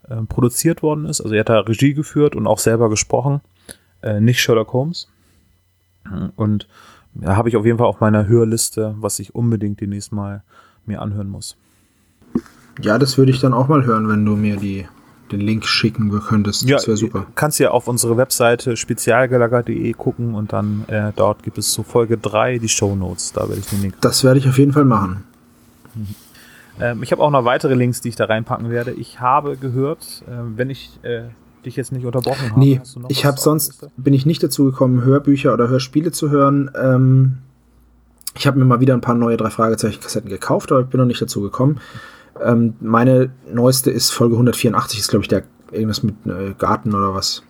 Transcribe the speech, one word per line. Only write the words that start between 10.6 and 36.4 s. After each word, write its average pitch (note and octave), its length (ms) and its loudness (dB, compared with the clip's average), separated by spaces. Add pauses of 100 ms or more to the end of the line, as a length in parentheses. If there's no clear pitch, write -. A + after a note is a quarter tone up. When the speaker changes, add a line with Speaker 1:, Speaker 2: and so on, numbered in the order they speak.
Speaker 1:
mir G#2 160 -8
anhören G2+ 280 -6
muss. G2 280 -14 (1200)
Speaker 2:
Ja, G#2 180 2
das C3+ 180 2
würde C3 140 6
ich C3 100 0
dann B2+ 140 4
auch C3 140 2
mal D3 180 4
hören, A2 220 2
wenn G#2 180 2
du G#2 100 2
mir G#2 200 0
die, G2 300 -6 (460)
den G2+ 80 -4
Link G#2+ 240 -2
schicken G#2+ 460 0 (100)
könntest. G#2 480 0
Speaker 1:
Ja, C#3+ 80 4
Speaker 2:
Das - 100 -2
wär G#2+ 120 0
super. G#2 260 -4 (100)
Speaker 1:
kannst D3+ 240 -2
ja C3 120 4
auf - 180 0
unsere A#2 300 0
Webseite A#2+ 580 0
spezialgelager A#2+ 840 0
punkt A#2 60 -6
de A2+ 260 -2
gucken A#2 400 -4
und G#2+ 180 -6
dann, G#2 360 -4
äh, G#2+ 280 -2
dort G#2 260 0
gibt - 140 -10
es - 160 -4
zu A2+ 100 -6
Folge A2+ 360 0
drei A2 400 -2
die A2+ 100 -4
Shownotes. F#2+ 640 -4
Da G2+ 160 -4
werde G2 120 -6
ich G2 80 -12
den G2+ 120 -4
Link G2 220 -4
Speaker 2:
Das B2 200 0
werde C3 160 4
ich C#3 120 0
auf C3 80 2
jeden C#3 160 4
Fall D3 100 4
machen. G2 400 0 (680)
Speaker 1:
Mhm. A2 120 -10 (720)
Ähm, A#2+ 240 -4
ich - 80 -4
habe - 100 0
auch D3 80 4
noch C3 140 2
weitere C3+ 300 2
Links, B2 260 0
die B2+ 80 -8
ich A2+ 80 -8
da A2+ 80 0
reinpacken A2+ 440 -4
werde. A#2+ 220 -4
Ich - 300 -14
habe C#3 360 0
gehört, C3+ 680 -6
äh, A#2+ 60 -16 (240)
wenn B2+ 140 -4
ich, - 320 -16
äh, A#2 200 -8 (420)
dich B2 120 -12
jetzt C3 160 -8
nicht B2+ 120 -8
unterbrochen B2 460 -4
habe, A2+ 100 2
Speaker 2:
Nee, C3+ 200 6
Speaker 1:
hast - 160 -20
du A#2+ 40 -14
noch B2 100 -14
Speaker 2:
ich - 80 -4
Speaker 1:
was - 60 -2
Speaker 2:
hab C#3 100 2
Speaker 1:
auf C3+ 60 -8
Speaker 2:
sonst, D3+ 400 0
Speaker 1:
der C#3+ 80 -20
Liste? - 140 -16
Speaker 2:
bin C#3 100 2
ich C3+ 140 2
nicht D#3+ 160 0
dazu C#3+ 220 0
gekommen, B2+ 380 2
Hörbücher C#3 520 2
oder A#2+ 140 2
Hörspiele C#3 420 -2
zu D3 200 -4
hören. C#3 460 2